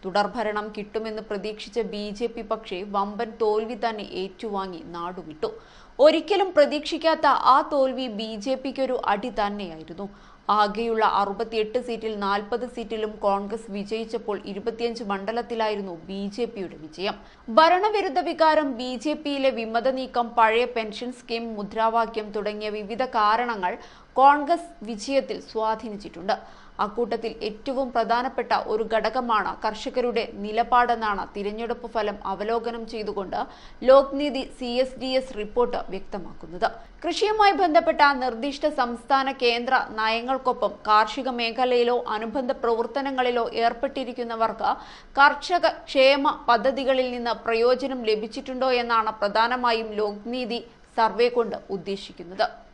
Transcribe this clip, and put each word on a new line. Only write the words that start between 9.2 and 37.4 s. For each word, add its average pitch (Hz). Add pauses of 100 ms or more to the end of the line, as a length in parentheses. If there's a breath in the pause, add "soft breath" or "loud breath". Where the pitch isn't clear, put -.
തന്നെയായിരുന്നു. 185 (540 loud breath)
ആകെയുള്ള 220 (160)
അറുപത്തിയെട്ട് 214
സീറ്റിൽ 220 (100)
നാൽപത് 208
സീറ്റിലും 214 (140)
കോൺഗ്രസ് 202
വിജയിച്ചപ്പോൾ 220 (160)
ഇരുപത്തിയഞ്ച് 226
മണ്ഡലത്തിലായിരുന്നു 214 (140)
ബി 196 (140)
ജെ 247 (100)
പിയുടെ 170
വിജയം. 190 (420 loud breath)
ഭരണവിരുദ്ധ 370 (100)
വികാരം, 311 (120)
ബി 254 (140)
ജെ 302
പിയിലെ 277
വിമത 226 (100)
നീക്കം, 247 (100)
പഴയ 226
പെൻഷൻ 220
സ്കീം 233 (120)
മുദ്രാവാക്യം 220
തുടങ്ങിയ 214
വിവിധ 214 (140)
കാരണങ്ങൾ 214 (460 loud breath)
കോൺഗ്രസ് 294 (220)
വിജയത്തിൽ 226
സ്വാധീനിച്ചിട്ടുണ്ട്. 214 (480 loud breath)
അക്കൂട്ടത്തിൽ 226 (140)
ഏറ്റവും 254
പ്രധാനപ്പെട്ട 240 (200)
ഒരു 220
ഘടകമാണ് 226 (140)
കർഷകരുടെ 233 (220)
നിലപാടെന്നാണ് 226 (100)
തിരഞ്ഞെടുപ്പ് 220
ഫലം 208 (140)
അവലോകനം 226 (100)
ചെയ്തുകൊണ്ട് 208 (500 loud breath)
ലോക്നീതി 277 (140)
സി 247 (120)
എസ് 254
ഡി 262
എസ് 262
റിപ്പോർട്ട് 196 (140)
വ്യക്തമാക്കുന്നത്. 190 (380 loud breath)
കൃഷിയുമായി 403